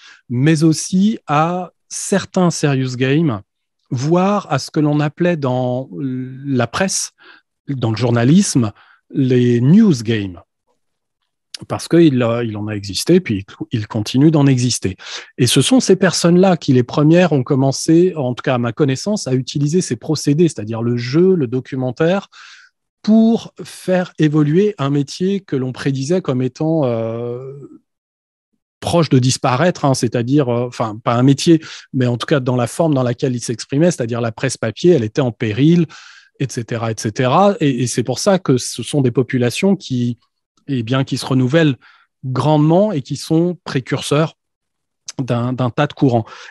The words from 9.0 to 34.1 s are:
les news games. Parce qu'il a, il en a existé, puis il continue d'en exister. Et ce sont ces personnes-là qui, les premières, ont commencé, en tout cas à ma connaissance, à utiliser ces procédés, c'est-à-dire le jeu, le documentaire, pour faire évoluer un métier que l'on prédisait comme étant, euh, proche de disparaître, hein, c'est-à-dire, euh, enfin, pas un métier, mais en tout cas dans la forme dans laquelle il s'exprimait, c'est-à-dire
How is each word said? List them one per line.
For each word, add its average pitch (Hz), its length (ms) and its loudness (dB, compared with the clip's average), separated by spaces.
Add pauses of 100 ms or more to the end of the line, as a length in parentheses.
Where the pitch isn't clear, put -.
les 123 480 2
news 185 400 6
games. 101 380 -4 (1300)
Parce - 180 -8
qu'il 160 360 4
a, 117 200 0
il 110 140 -6
en 104 100 -8
a 107 60 -6
existé, 101 480 0
puis 101 240 -4 (260)
il 107 160 -4
continue 131 460 2
d'en 143 140 4
exister. 120 500 0 (420)
Et 123 80 4
ce 135 140 2
sont 254 180 2
ces 202 160 4
personnes-là 180 600 4
qui, - 160 -2
les 131 100 4
premières, 156 500 4
ont 135 120 2
commencé, 160 720 2
en 123 180 -4
tout - 80 -12
cas 135 120 0
à 120 40 0
ma 120 140 -2
connaissance, 151 560 -2
à 135 60 0
utiliser 147 460 -2
ces 131 140 -4
procédés, 151 540 0
c'est-à-dire 113 340 -6
le 120 140 0
jeu, 151 380 2
le 156 120 0
documentaire, 131 840 -4 (720)
pour 226 500 2 (100)
faire 180 560 -4
évoluer 156 600 2
un 139 120 -2
métier 180 500 -2
que - 140 -8
l'on 131 160 -4
prédisait 139 520 -2
comme 127 200 -2
étant, 156 420 -2
euh, 120 680 -6 (1300)
proche 160 300 0
de 131 100 6
disparaître, 131 640 0
hein, 135 100 2
c'est-à-dire, 123 540 0
euh, 120 180 -2
enfin, 113 380 -6
pas 120 100 0
un 120 80 2
métier, 139 380 4 (320)
mais 127 140 0
en 120 100 0
tout - 100 -8
cas 147 140 0
dans 127 160 -2
la 120 100 0
forme 160 280 -2
dans 127 100 0
laquelle 123 320 -2
il 117 40 -8
s'exprimait, 143 520 0
c'est-à-dire 120 300 -6